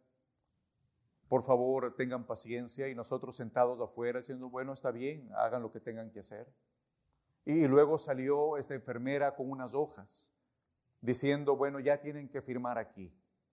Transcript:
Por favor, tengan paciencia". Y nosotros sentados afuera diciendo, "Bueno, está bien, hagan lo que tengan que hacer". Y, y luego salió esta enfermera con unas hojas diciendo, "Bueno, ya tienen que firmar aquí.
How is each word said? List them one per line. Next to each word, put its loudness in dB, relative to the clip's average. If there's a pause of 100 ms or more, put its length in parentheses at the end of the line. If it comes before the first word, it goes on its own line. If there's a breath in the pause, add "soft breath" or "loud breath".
(1300)
Por 4
favor, 2
tengan -4
paciencia". -6
Y -8
nosotros -8
sentados 2
afuera -4
diciendo, -10
"Bueno, -6
está -4
bien, -6
hagan 0
lo -6
que -12
tengan -10
que -16
hacer". -14 (1000)
Y, 6
y 8
luego 8
salió 0
esta -6
enfermera -2
con -4
unas -8
hojas -4 (720)
diciendo, 2
"Bueno, 0
ya 4
tienen -10
que -8
firmar -4
aquí. -10 (400)